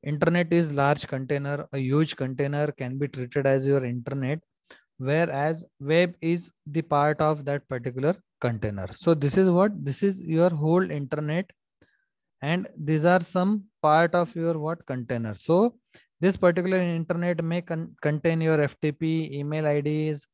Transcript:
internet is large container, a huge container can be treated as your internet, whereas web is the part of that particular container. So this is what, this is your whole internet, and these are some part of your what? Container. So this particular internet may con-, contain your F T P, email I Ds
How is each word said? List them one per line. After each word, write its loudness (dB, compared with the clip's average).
internet 0
is 2
large 2
container, -4
a -6
huge 0
container -2
can -8
be -4
treated -4
as 2
your 2
internet, -4
whereas -2
web 2
is -2
the -4
part 2
of 0
that -6
particular -2
container. -4
So 0
this 0
is 6
what, 4
this -4
is 0
your 2
whole 2
internet, -4
and -2
these 0
are 6
some 0
part 4
of 0
your -2
what? -6
Container. -4
So 2
this 2
particular 2
internet -2
may -2
con-, -8
contain 0
your 2
F -2
T 0
P, -2
email -4
I 2
Ds -2